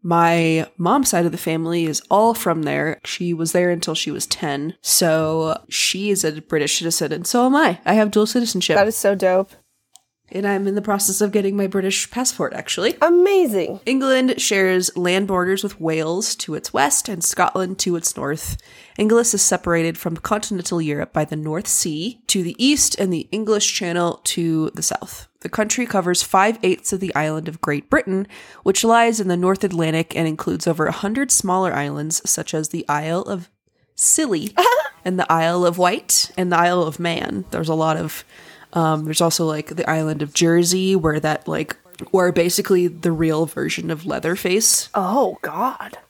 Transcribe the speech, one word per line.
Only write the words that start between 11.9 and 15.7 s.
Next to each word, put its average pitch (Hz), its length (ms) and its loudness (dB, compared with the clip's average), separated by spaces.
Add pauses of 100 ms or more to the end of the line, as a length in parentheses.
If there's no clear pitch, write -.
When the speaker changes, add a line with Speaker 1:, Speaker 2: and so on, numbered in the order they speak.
Speaker 1:
passport, 240 440 -4
actually. 185 480 -2
Speaker 2:
Amazing. 349 840 4
Speaker 1:
England 262 560 2
shares 185 560 2
land 185 320 0
borders 185 340 0
with 202 180 -8